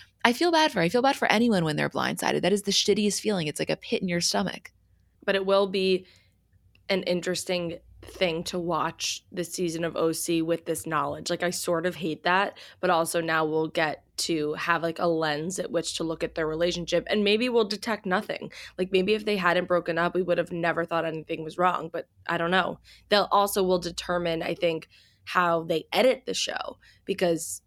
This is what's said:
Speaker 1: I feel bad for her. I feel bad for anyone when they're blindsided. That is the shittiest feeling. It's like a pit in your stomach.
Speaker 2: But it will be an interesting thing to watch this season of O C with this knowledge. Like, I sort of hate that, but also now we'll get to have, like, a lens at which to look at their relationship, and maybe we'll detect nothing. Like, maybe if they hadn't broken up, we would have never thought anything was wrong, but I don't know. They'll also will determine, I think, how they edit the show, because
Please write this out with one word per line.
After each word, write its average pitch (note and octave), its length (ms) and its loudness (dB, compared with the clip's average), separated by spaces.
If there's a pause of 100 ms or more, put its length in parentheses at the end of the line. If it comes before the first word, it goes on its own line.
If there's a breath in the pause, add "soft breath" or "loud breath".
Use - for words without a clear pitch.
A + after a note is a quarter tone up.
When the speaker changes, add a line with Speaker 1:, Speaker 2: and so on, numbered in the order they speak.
(240 loud breath)
Speaker 1:
I A#3 80 6
feel E4 220 2
bad D#4 180 4
for G#3+ 80 -2
her. E3 60 4
I - 20 4
feel A#3+ 140 2
bad C4+ 160 4
for - 120 0
anyone G#3 360 4
when D3+ 100 0
they're D3 140 0
blindsided. - 540 -2
That F3+ 100 2
is G3+ 80 0
the G3+ 100 -2
shittiest G3+ 480 2
feeling. F#3+ 280 -2
It's D3 120 -6
like F3+ 100 -2
a - 60 0
pit - 260 -4
in F#3 60 -4
your F3 140 -2
stomach. - 500 -4 (540)
Speaker 2:
But G3 100 2
it G3 100 0
will G3 220 4
be F#3+ 380 2 (840 soft breath)
an F#3+ 160 0
interesting F3 760 -2 (240)
thing E3+ 400 -2
to F3+ 160 -6
watch E3 720 -4
this E3+ 200 -6
season E3 320 -4
of D#3+ 120 -2
O E3 160 2
C E3 320 0
with E3 220 -2
this D#3+ 200 -4
knowledge. D3+ 460 -2
Like, E3+ 100 -2
I F3 80 0
sort F3 380 -2
of E3+ 80 -4
hate D#3 260 -6
that, F#3 340 2 (240 loud breath)
but F3+ 120 2
also E3+ 280 2
now D#3+ 260 2
we'll D#3 240 0
get D#3 340 -2 (140)
to D3+ 360 -2
have, E3+ 300 -2
like, E3 160 -2
a F3 80 2
lens D#3+ 500 0
at F3+ 140 -6
which - 260 -4
to E3+ 60 -2
look E3 200 -4
at D#3+ 120 -4
their D#3+ 100 -2
relationship, E3+ 640 0
and G#3 140 2
maybe A3 260 4
we'll A#3 160 4
detect G#3 400 -6
nothing. F#3+ 460 -4 (260 loud breath)
Like, F#3 140 -2
maybe F#3+ 240 4
if G#3+ 100 -4
they G#3 120 0
hadn't F3+ 300 2
broken E3+ 300 0
up, E3+ 160 0
we F3+ 80 0
would E3+ 160 0
have E3+ 140 -2
never E3+ 340 0
thought E3 180 -2
anything D#3+ 400 -6
was D#3 140 -12
wrong, F3 340 0
but - 160 -8 (200)
I E3+ 100 0
don't E3+ 140 0
know. F3 280 0 (300 soft breath)
They'll G3+ 220 4
also G3+ 320 4
will F#3 160 4
determine, E3+ 640 -4
I E3+ 100 -2
think, E3 340 -2 (360 soft breath)
how E3+ 400 2
they E3 280 -2
edit A#3+ 360 2
the - 80 -2
show, - 420 -6 (280 soft breath)
because E3+ 600 -2